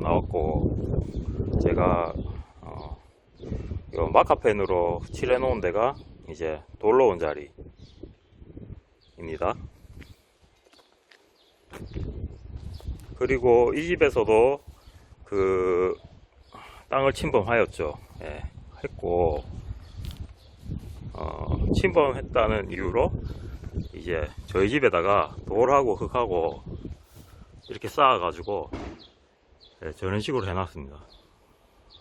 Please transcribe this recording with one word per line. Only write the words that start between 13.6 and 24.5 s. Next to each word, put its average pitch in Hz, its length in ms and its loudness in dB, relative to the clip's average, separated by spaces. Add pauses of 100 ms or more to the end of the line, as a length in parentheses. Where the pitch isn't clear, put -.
이 156 140 -2
집에서도 131 720 4 (640)
그 92 720 2 (920)
땅을 135 240 2
침범하였죠. 110 800 0 (300)
예, 76 200 -12 (400)
했고, 87 580 0 (1700)
어, 78 600 -2
침범했다는 127 960 2
이유로 95 420 0 (800)
이제 80 340 -4 (180)
저희 98 240 2